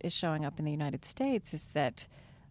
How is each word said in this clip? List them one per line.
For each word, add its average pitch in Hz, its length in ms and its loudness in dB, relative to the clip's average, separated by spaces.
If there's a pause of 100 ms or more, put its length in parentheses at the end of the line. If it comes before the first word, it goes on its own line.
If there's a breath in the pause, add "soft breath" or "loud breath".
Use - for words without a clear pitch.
is 175 80 0
showing 156 320 2
up 143 160 -4
in 156 60 2
the 151 60 2
United 147 340 0
States, 262 480 0
is 156 200 -6
that 139 320 2 (460 loud breath)